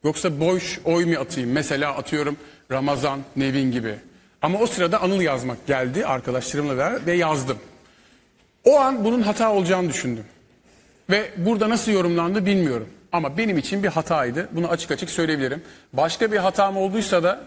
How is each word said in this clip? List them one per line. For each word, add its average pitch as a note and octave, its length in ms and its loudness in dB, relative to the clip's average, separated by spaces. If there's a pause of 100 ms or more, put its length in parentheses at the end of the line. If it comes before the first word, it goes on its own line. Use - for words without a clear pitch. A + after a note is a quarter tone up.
yoksa D3+ 360 0
boş F3 460 0
oy E3+ 200 2
mu E3 140 0
atayım? C3 320 -2
Mesela C#3+ 460 0
atıyorum D3 400 -4 (340)
Ramazan, C#3 480 0 (160)
Nevin C3+ 360 2
gibi. A2+ 240 -4 (460)
Ama F3+ 180 0
o A#3 80 2
sırada F3 340 0
Anıl F#3 200 2
yazmak B2+ 460 -2
geldi C3 380 0
arkadaşlarımla C3 720 -2
beraber D#3+ 280 -2
ve E3+ 80 2
yazdım. D3 440 0 (1040)
O C#4+ 160 8
an C4 260 2
bunun A#3+ 160 2
hata G#3+ 300 2
olacağını F#3 380 2
düşündüm. A#2 360 -4 (840)
Ve G#3 280 0
burada G#3+ 320 0
nasıl A3+ 220 0
yorumlandı F3 540 2
bilmiyorum. D#3 440 0 (220)
Ama D#3 260 -2
benim G#3 200 0
için G3 260 -2
bir G3+ 40 2
hataydı. D#3 640 -2
Bunu E3+ 160 -2
açık - 240 -2
açık - 180 -4
söyleyebilirim. D3+ 540 -2 (300)
Başka E3 380 0
bir G#3 60 0
hatam G3 400 2
olduysa F#3+ 460 0
da F#3+ 240 2